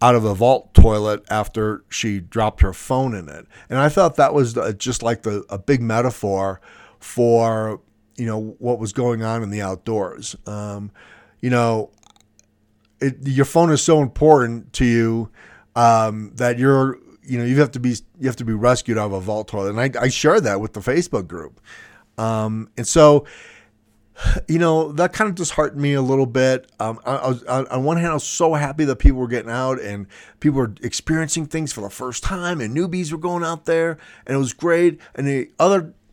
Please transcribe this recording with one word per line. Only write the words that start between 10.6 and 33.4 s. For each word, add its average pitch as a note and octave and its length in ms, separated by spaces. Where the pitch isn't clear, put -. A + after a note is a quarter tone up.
you B2 100
know, A#2 400
it, C3+ 260
your C3+ 200
phone E3 240
is D3 120
so D#3 200
important B2+ 720
to C3+ 100
you, A#2 460
um, A2 600
that A#2+ 240
you're, C3+ 400
you B2+ 160
know, A#2+ 60
you C3 160
have C#3 120
to B2 80
be, B2 140
you C3 80
have A#2+ 100
to A#2 80
be A2+ 80
rescued A#2 460
out G#2 80
of G2+ 60
a F#2+ 80
vault G#2+ 280
toilet. G2+ 220
And G#2+ 100
I, B2+ 220
I C3 60
shared F#3 360
that G2+ 160
with G#2+ 140
the G#2 60
Facebook B2 480
group. D#2+ 320
Um, A2 580
and A#2 100
so, D3 380
you D#3+ 100
know, D#3+ 340
that F3 220
kind G#3+ 160
of F#3 40
disheartened D#3 460
me C#3+ 140
a C3+ 80
little C3+ 240
bit. C3 520
Um, A2 280
I, C3 100
I C3 120
was, B2 160
on, B2+ 240
on C3 160
one D#3+ 120
hand, E3+ 140
I D#3 40
was D3 100
so E3 280
happy D3 320
that C3+ 120
people C3 220
were B2+ 100
getting A#2 220
out B2+ 300
and G2+ 260
people C#3+ 180
were A2+ 240
experiencing D#3+ 640
things D#3+ 260
for - 80
the G#2 80
first B2+ 340
time F3 380
and A2+ 160
newbies F3 360
were E3 40
going F3 280